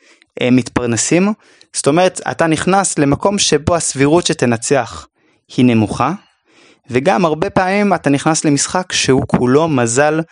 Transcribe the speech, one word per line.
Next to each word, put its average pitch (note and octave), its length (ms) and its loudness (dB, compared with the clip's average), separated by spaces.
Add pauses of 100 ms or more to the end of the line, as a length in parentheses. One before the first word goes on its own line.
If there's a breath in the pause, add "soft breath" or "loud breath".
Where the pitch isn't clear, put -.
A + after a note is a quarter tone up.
(400 soft breath)
אה, B2 100 0
מתפרנסים. B2+ 800 0 (440 soft breath)
זאת - 100 -6
אומרת, F3 340 2 (100)
אתה E3 160 -2
נכנס F3+ 520 0
למקום D3 400 0
שבו D#3 380 0
הסבירות D3 500 2
שתנצח A#2+ 800 -2 (500)
היא C3 80 4
נמוכה, A#2+ 480 2 (800 soft breath)
וגם F3 340 0
הרבה D#3+ 260 -2
פעמים G3 440 0
אתה C#3+ 160 -2
נכנס D#3 340 0
למשחק E3 480 -2
שהוא C3 340 0
כולו C#3+ 420 2
מזל C#3 520 0 (120)